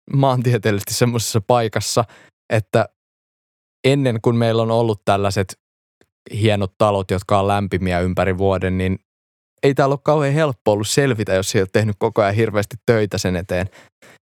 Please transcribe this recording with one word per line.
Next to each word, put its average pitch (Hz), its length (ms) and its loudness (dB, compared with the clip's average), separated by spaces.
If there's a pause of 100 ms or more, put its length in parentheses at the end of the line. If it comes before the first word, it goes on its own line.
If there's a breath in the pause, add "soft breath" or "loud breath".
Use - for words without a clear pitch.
(140)
maantieteellisesti 120 800 0
semmoisessa 120 480 -2
paikassa, 117 640 0 (460 loud breath)
että 113 400 0 (920)
ennen 131 380 2
kuin 120 140 2
meillä 113 260 2
on 113 100 -2
ollut 113 340 0
tällaiset 98 540 0 (720)
hienot 101 460 0
talot, 101 340 2
jotka 98 280 0
on 98 80 0
lämpimiä 95 520 -2
ympäri 90 380 -2
vuoden, 92 400 0
niin 95 220 -2 (640)
ei 139 100 4
täällä 139 200 2
ole 135 100 -6
kauhean 147 300 2
helppo 147 380 0
ollut 104 160 0
selvitä, 117 460 0
jos 95 220 0
ei 101 60 2
ole 95 120 -2
tehnyt 107 260 2
koko 113 220 0
ajan 101 140 2
hirveästi 107 400 -2 (100)
töitä 107 320 0
sen 92 180 -2
eteen. 90 340 -4 (520 loud breath)